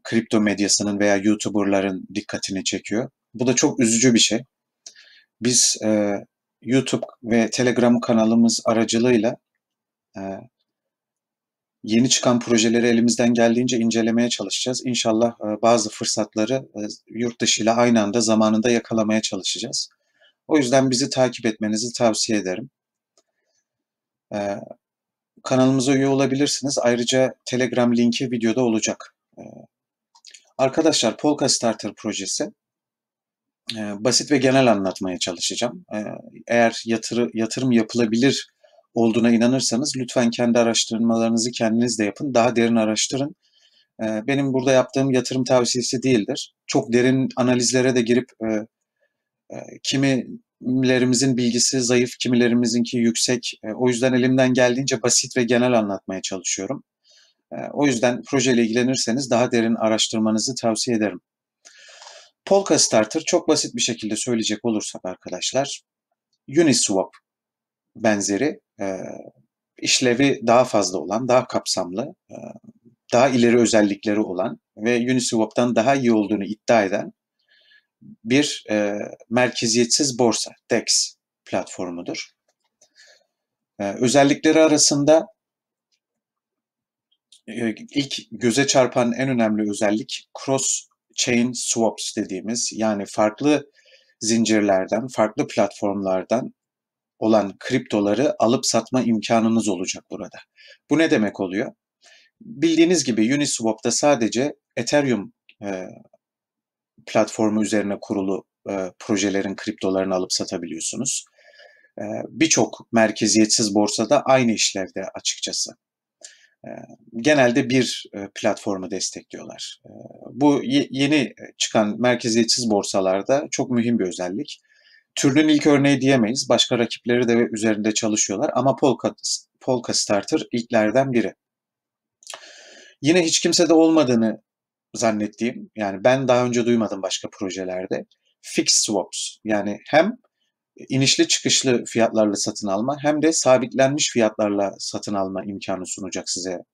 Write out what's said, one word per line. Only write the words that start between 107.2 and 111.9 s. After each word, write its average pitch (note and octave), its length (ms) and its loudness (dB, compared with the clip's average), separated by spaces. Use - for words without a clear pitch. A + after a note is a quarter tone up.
üzerine G2+ 380 -2
kurulu, G2 440 -4
e, F#2+ 280 -6
projelerin G2 580 -2
kriptolarını F#2+ 580 -4
alıp F#2 180 -4
satabiliyorsunuz. F2 920 -6